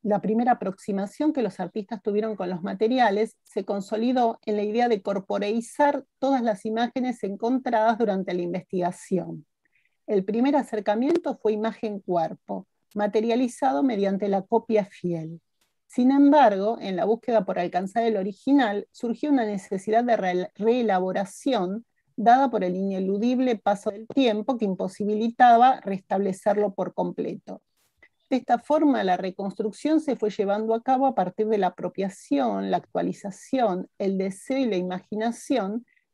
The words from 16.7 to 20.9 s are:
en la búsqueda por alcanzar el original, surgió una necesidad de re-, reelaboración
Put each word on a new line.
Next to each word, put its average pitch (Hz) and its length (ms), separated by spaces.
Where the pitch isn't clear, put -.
en 190 160
la 170 80
búsqueda 220 400
por 185 160
alcanzar 190 420
el 226 140
original, 208 720
surgió 233 400
una 262 140
necesidad 208 580
de 240 140
re-, 180 400
reelaboración 202 1300